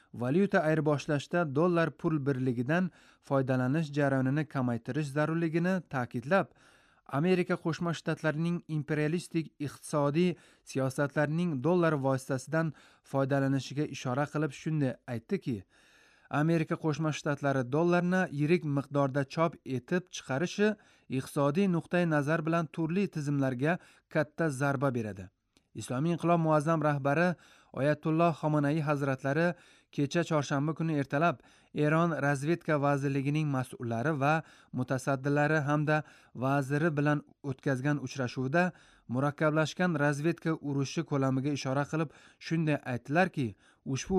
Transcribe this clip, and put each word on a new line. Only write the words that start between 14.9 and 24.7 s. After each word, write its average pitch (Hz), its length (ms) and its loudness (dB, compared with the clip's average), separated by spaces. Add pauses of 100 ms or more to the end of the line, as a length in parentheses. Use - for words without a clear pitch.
aytdiki, 123 500 -4 (760)
Amerika 160 540 2
Qo'shma 156 280 0
Shtatlari 139 500 -2 (120)
dollarni 175 480 2 (180)
yirik 156 240 2 (120)
miqdorda 139 480 0 (100)
chop 165 300 0
etib 131 380 -2 (120)
chiqarishi 180 600 0 (440)
iqtisodiy 143 480 2 (100)
nuqtai 175 280 0 (100)
nazar 147 320 2
bilan 165 200 2
turli 170 480 -2
tizimlarga 143 640 0 (300)
katta 156 400 -2
zarba 139 460 0